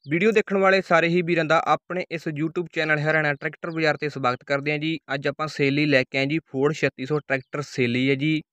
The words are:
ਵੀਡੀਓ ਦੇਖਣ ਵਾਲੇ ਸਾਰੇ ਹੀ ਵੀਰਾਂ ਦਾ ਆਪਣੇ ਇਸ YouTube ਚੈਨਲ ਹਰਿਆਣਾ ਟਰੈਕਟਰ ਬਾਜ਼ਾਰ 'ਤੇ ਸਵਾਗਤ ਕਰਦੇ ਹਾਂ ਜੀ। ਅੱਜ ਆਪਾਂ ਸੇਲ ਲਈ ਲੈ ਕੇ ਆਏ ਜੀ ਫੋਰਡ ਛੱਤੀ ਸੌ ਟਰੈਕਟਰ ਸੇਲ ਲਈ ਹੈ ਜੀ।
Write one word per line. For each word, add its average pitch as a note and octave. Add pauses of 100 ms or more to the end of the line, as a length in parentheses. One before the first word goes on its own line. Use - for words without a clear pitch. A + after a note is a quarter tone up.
ਵੀਡੀਓ E3+
ਦੇਖਣ G3+
ਵਾਲੇ F#3+
ਸਾਰੇ E3+
ਹੀ F3
ਵੀਰਾਂ E3
ਦਾ D#3+
ਆਪਣੇ F3
ਇਸ E3
YouTube D#3+
ਚੈਨਲ D#3
ਹਰਿਆਣਾ D#3
ਟਰੈਕਟਰ D#3
ਬਾਜ਼ਾਰ D#3+
'ਤੇ D3+
ਸਵਾਗਤ C3
ਕਰਦੇ C#3+
ਹਾਂ D3+
ਜੀ। D#3+ (180)
ਅੱਜ C#3
ਆਪਾਂ D#3
ਸੇਲ C#3
ਲਈ D3
ਲੈ C3+
ਕੇ -
ਆਏ C3+
ਜੀ D#3
ਫੋਰਡ C#3+
ਛੱਤੀ C3
ਸੌ D3+
ਟਰੈਕਟਰ C#3
ਸੇਲ B2
ਲਈ B2+
ਹੈ C#3
ਜੀ। D#3 (120)